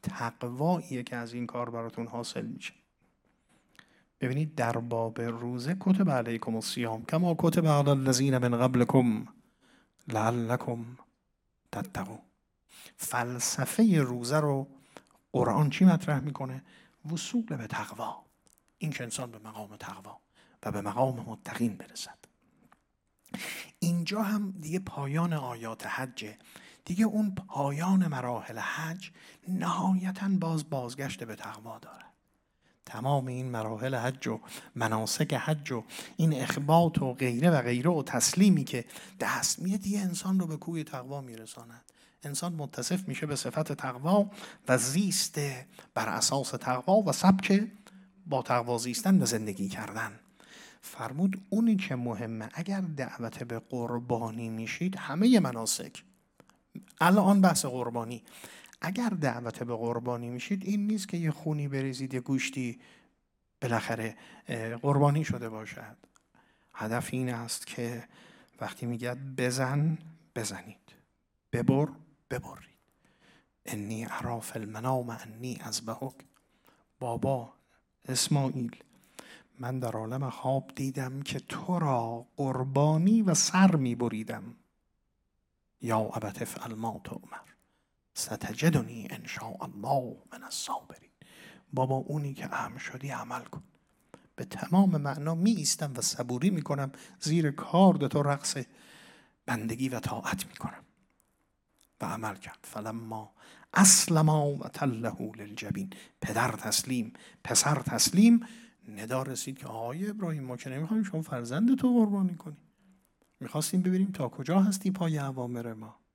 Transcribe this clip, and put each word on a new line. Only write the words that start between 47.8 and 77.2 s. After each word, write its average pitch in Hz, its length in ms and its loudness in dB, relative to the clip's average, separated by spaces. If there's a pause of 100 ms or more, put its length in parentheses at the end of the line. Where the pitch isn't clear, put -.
با 139 160 -2
تقوا 120 360 2
زیستن 127 440 4
و 127 40 2
زندگی 104 440 -2
کردن. 104 500 -8 (600)
فرمود 165 680 -2
اونی 226 260 4
که 185 200 -2
مهمه، 113 580 -6
اگر 196 280 -4
دعوت 131 600 -6
به 120 160 -6
قربانی 117 880 -4
می‌شید، 113 480 -4
همه 208 420 6
مناسک، 113 640 -2 (1000)
الان 190 400 8
بحث 175 240 6
قربانی، 120 580 -4 (580)
اگر 220 280 0
دعوت 123 540 -2
به 120 120 -4
قربانی 117 540 -4
می‌شید، 151 340 -4
این 202 240 0
نیست 214 200 -2
که 175 100 -4
یه 165 140 0
خونی 147 360 -2
بریزید، 135 460 -4
یه 127 60 -2
گوشتی 127 600 -2 (840)
بالاخره، 113 560 -2 (300)
اه، 113 280 -6
قربانی 143 480 4
شده 120 260 -4
باشد. 110 480 -14 (760)
هدف 113 380 -4
این 127 220 -2
است 117 340 -8
که 120 360 -8 (580)
وقتی - 240 -8
میگه: 120 300 -4
«بزن، 135 840 0 (380)
بزنید، 104 580 -10 (600)
ببر، 131 340 4 (420)
ببرید.» - 400 -8 (960)
«انی 107 440 -6
اری 117 320 -4
فی - 180 -8
المنام 117 500 -2
انی 117 520 -10
اذبحک.» 113 540 -6 (840)
«بابا 120 540 -2 (520)